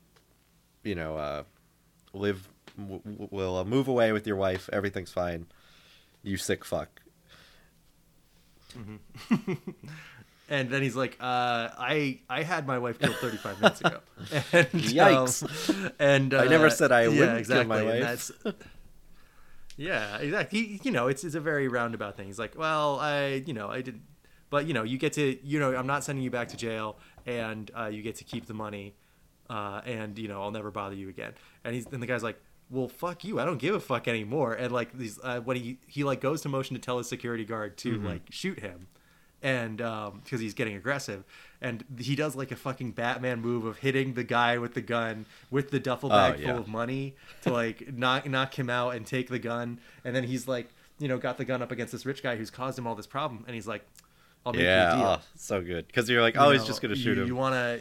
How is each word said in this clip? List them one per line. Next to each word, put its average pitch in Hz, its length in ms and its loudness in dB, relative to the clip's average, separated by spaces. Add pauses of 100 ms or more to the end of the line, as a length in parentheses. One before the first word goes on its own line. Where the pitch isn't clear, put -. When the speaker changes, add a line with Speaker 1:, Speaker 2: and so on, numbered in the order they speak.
(840)
Speaker 1:
you 104 100 -2
know, 80 220 -4
uh, 73 260 -4 (680)
live, 98 360 -2 (300)
w-, 95 260 -10
w-, 101 280 -10
we'll, 92 240 -2
uh, 92 80 0
move 127 240 2
away 117 240 6
with 104 160 0
your 101 80 2
wife. 95 360 0
Everything's 98 400 -2
fine. 87 340 -2 (760)
You 98 140 -4
sick - 280 -2
fuck." - 380 -6 (1800)
Speaker 2:
Mm-hmm. 107 800 -4
<laughs> - 60 -20 (840)
And 131 220 -2
then 139 100 0
he's 127 140 2
like, 127 240 -2
"Uh, 120 580 0
I, 135 440 -2 (100)
I 143 140 -2
had 160 240 -2
my 127 100 0
wife 120 220 -2
killed 135 160 2
thirty-five 107 440 -4
minutes 107 200 6
ago." - 180 0 (180)
<laughs> 101 140 -14 (220)
And, 170 200 8
um, 170 80 2
Speaker 1:
Yikes. 143 1160 4
Speaker 2:
and, 139 360 6
Speaker 1:
"I 127 120 6
never 156 200 10
Speaker 2:
uh, 147 40 8
Speaker 1:
said 143 220 6
I 120 100 10
Speaker 2:
yeah, 117 60 8
Speaker 1:
wouldn't 127 220 8
kill 117 80 2
Speaker 2:
exactly, 117 280 4
Speaker 1:
my 110 120 2
Speaker 2:
and 110 100 2
Speaker 1:
wife." 117 120 2
Speaker 2:
that's, - 320 -2 (1400)
yeah, 117 420 -4
exactly. 180 440 0
He, 208 220 -8
you 269 80 0
know, 127 160 2
it's, 139 160 -2
it's 156 100 -4
a 165 60 -2
very 147 260 2
roundabout 113 500 -2
thing. 98 100 -10
He's 98 120 -10
like, 110 180 -8
"Well, 151 440 0
I, 139 440 0
you 147 100 -6
know, 104 140 -6
I 131 140 -4
didn't, 123 200 -12 (460)
but, 143 180 0
you 160 60 0
know, 113 120 2
you 127 140 -2
get 147 160 0
to, 139 300 2
you 143 140 0
know, 135 160 4
I'm 127 140 -2
not 143 160 0
sending 139 180 -4
you 127 80 -2
back 120 200 -2
to - 60 -12
jail, 110 400 -4 (300)
and, 110 500 -6
uh, 113 100 -4
you 107 160 -6
get 110 160 -6
to - 60 -16
keep - 220 -8
the 113 80 -8
money, 104 400 -8 (560)
uh, 104 340 -6
and, 107 320 -6
you 110 120 -6
know, 98 140 -8
I'll 104 100 -4
never 107 180 -6
bother 101 240 -6
you 95 140 -10
again." - 240 -10 (320)
And 117 100 -4
he's, 123 120 -6
and 131 140 -8
the 120 60 -6
guy's 117 160 0
like, 110 180 -6 (300)
"Well, 127 160 -2
fuck 170 380 -8
you. 180 160 -2
I 127 40 0
don't 160 140 0
give 180 160 0
a 190 60 0
fuck 120 260 -2
anymore." 117 480 0
And, 123 180 -4
like, 120 240 -2
these, 113 280 -8
uh, 123 160 -4
when 123 160 -2
he, 123 220 -6 (100)
he, 139 160 -2
like, 135 160 0
goes 151 220 0
to 151 60 -4
motion 135 280 -2
to 113 40 -8
tell 123 180 -2
his 120 100 -4
security 120 360 -4
guard 107 340 -6
to, 120 180 -2
Speaker 1:
Mm-hmm. 104 100 -4
Speaker 2:
like, 85 240 -4
shoot - 300 -6
him, 92 260 -12 (560)
and, 117 400 -2
um, 107 460 -6
'cause 127 120 -4
he's 107 140 -6
getting 110 200 -2
aggressive, 104 480 -6 (380)
and 120 240 -6 (140)
he 131 180 -2
does, 147 180 0
like, 131 160 -8
a 123 60 -6
fucking 127 360 -6
Batman 120 480 -2
move 117 260 0
of 107 120 -6
hitting 135 360 0
the 120 100 -2
guy 120 340 4
with 120 160 -4
the 127 60 -4
gun 113 460 -2 (240)
with 135 200 0
the 139 80 0
duffel 127 320 -2
Speaker 1:
Oh, 104 60 8
Speaker 2:
bag 90 200 8
full 71 80 -6
Speaker 1:
yeah. 76 120 0
Speaker 2:
of 117 120 -4
money 131 460 -4 (280)
to, - 100 2
like, 117 400 0
<laughs> - 0 -
knock, 127 340 2
knock 135 320 0
him 123 120 0
out 123 260 0
and 110 100 -8
take 127 220 -2
the 127 100 -2
gun, 117 400 -4 (260)
and 123 120 -2
then 127 80 2
he's, 127 240 -4
like, 120 240 -4 (260)
you 147 80 -4
know, 127 120 0
got - 180 -4
the 131 80 -6
gun 123 180 -2
up 120 80 -6
against 117 220 -6
this 123 140 -8
rich 135 160 -4
guy 123 140 -2
who's 110 140 -8
caused 131 280 -6
him 120 80 -6
all 113 80 -4
this 104 120 -10
problem, 135 400 -6
and 123 80 -10
he's 107 140 -10
like, 107 180 -8 (580)
"I'll 123 80 -2
make 87 100 2
you 87 40 6
a 92 40 8
Speaker 1:
Yeah, 87 260 8
Speaker 2:
deal." 87 80 4
Speaker 1:
oh, 90 180 2 (140)
so 101 260 -4
good. 87 300 -6
'Cause 117 180 2
you're 120 120 6
like, 113 120 6
Speaker 2:
You 135 60 4
Speaker 1:
"Oh, 143 100 10
he's 135 120 6
Speaker 2:
know, 110 40 -4
Speaker 1:
just 113 160 -4
gonna 110 120 0
Speaker 2:
you, 131 80 0
Speaker 1:
shoot 107 160 2
him." 95 80 0
Speaker 2:
you 123 100 -2
wanna, 127 440 0